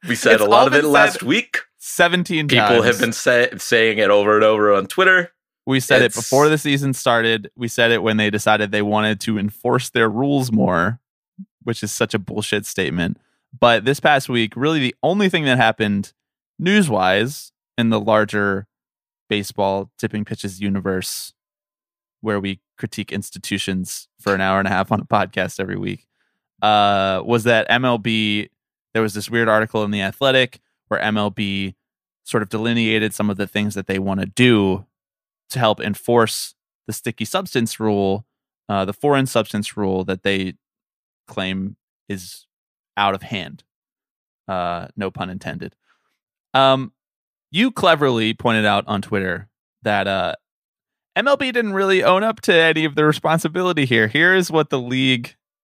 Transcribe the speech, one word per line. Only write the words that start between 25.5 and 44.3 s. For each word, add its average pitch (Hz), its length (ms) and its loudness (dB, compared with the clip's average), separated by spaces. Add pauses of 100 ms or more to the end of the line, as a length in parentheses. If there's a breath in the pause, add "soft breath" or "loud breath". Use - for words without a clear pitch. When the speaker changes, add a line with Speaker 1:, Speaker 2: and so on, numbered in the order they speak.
Speaker 2:
every 98 180 -6
week, 98 300 -10 (540)
uh, 101 640 2
was 117 200 0
that 117 240 4
M 127 160 2
L 123 120 2
B, 107 520 -2 (440)
there 113 100 0
was 104 100 -2
this 107 160 -8
weird 117 180 0
article 110 360 2
in 104 80 -4
The 104 100 -2
Athletic 131 580 0 (280)
where 104 120 -4
M 107 180 -2
L 104 120 0
B 98 460 -6 (500)
sort 113 180 -2
of 98 60 -8
delineated 110 640 0
some 107 160 -2
of 98 80 -4
the 98 100 -4
things 104 280 -4
that 98 120 -8
they 95 120 -2
wanna 95 260 -4
do 101 600 2 (680)
to - 60 -8
help 110 220 0
enforce - 720 -2 (320)
the 110 80 -10
sticky - 320 -8
substance 151 540 -4
rule, 101 460 0 (420)
uh, 101 180 -2
the 101 80 -6
foreign 143 320 2
substance 107 520 -2
rule 95 260 -2
that 95 200 -6
they 95 300 0 (760)
claim 95 480 -6 (340)
is 92 360 -14 (520)
out 101 180 0
of 95 80 -10
hand. - 400 -12 (840)